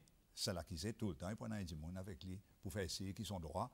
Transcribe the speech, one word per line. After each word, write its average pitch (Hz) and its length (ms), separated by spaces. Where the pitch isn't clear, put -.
ça - 180
l'accusait 87 400
tout 107 180
le 82 40
temps, 90 160
il 113 60
prenait 110 280
du 82 120
monde 85 200
avec 95 280
lui 95 160
pour 92 120
faire 104 100
essayer 95 320
qu'ils 107 120
sont 95 140
droits, 87 340